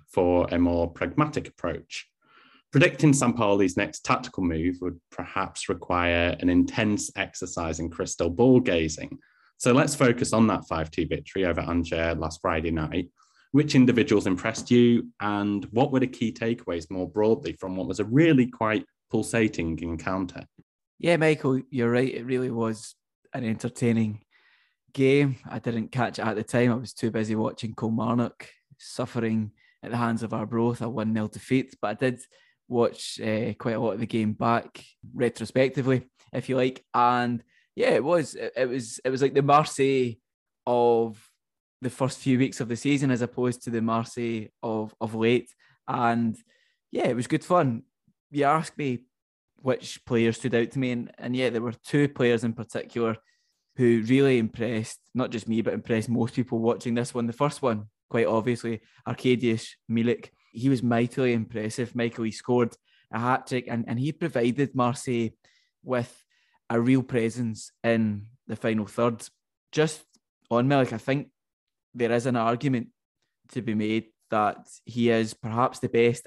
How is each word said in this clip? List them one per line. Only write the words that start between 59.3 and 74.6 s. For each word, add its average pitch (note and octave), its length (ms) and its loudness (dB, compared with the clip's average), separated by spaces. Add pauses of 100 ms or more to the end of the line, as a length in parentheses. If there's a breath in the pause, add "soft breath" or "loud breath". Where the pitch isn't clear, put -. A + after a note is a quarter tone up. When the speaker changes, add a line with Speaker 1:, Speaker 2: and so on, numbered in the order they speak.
Speaker 2:
Milik. A#2 400 0 (220)
He A#2 160 -2
was B2+ 140 2
mightily A#2+ 500 0
impressive, A2 600 -4
Michael. A#2+ 300 -4
He A2 60 -2
scored B2 440 0 (380)
a A2 60 -6
hat-trick, B2+ 500 -2
and, A#2 200 -4
and A#2 100 -4
he D3 140 -2
provided C3+ 600 -2
Marseille A#2+ 560 -2 (520)
with B2 420 -6 (440)
a A#2 120 0
real C3 220 4
presence A2+ 720 -4 (100)
in A2 440 0 (200)
the A2 100 -8
final A2 300 -2
third. A#2 400 -2 (460)
Just D#3 320 -2 (460)
on A#2+ 180 4
Milik, C3+ 240 2
I A2+ 60 -8
think C3+ 300 -2 (640)
there A#2 200 0
is A#2+ 120 2
an B2 120 0
argument A#2 520 0 (640)
to B2+ 100 -6
be G#2+ 140 -4
made A2 320 0 (240)
that G#2+ 380 0 (160)